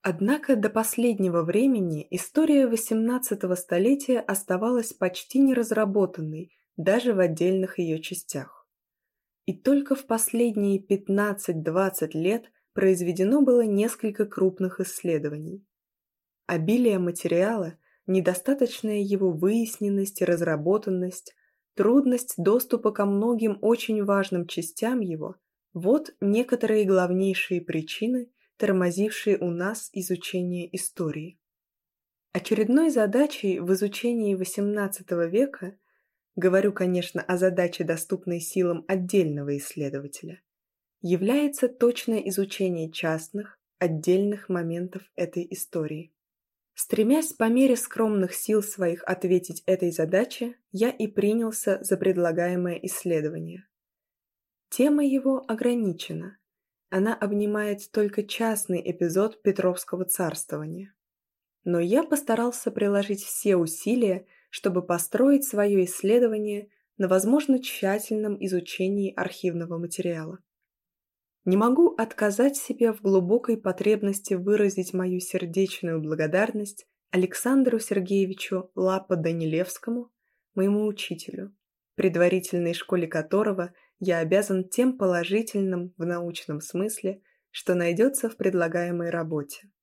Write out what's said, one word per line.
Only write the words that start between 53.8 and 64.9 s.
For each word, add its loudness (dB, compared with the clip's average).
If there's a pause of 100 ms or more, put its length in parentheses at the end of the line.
Тема 4
его 2
ограничена. -4 (500)
Она 0
обнимает -2
только 0
частный -2 (100)
эпизод 0
Петровского 0
царствования. -6 (720)
Но 2
я 4
постарался -2
приложить 0
все 0
усилия, 0 (240)
чтобы -2
построить 2